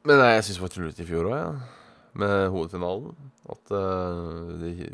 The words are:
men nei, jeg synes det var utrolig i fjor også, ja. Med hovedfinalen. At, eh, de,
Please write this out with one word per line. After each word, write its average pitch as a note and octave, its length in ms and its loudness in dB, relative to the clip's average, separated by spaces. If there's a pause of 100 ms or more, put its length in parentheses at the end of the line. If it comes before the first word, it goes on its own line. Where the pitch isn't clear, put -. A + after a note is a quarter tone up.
men C#3+ 140 8
nei, A#2+ 160 8
jeg G#2+ 100 4
synes G2 140 -6
det F#2 60 -6
var F2+ 100 -8
utrolig E2 240 -6
i E2 100 -10
fjor E2+ 220 0
også, C#3 80 -4
ja. E3 160 -6 (640)
Med G2 320 2
hovedfinalen. F#2 640 -6 (320)
At, - 240 -16
eh, F#2 500 -2 (400)
de, E2+ 340 -8